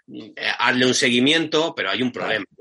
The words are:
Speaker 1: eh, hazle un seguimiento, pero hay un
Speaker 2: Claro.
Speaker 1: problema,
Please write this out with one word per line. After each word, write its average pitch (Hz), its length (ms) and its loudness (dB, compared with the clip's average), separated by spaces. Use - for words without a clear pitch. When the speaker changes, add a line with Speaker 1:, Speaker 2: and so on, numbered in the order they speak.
Speaker 1:
eh, - 260 -16
hazle 127 260 2
un 127 80 4
seguimiento, 151 800 2
pero 95 140 -4
hay 104 120 -2
un 123 100 -2
Speaker 2:
Claro. 92 160 -6
Speaker 1:
problema, 107 180 -4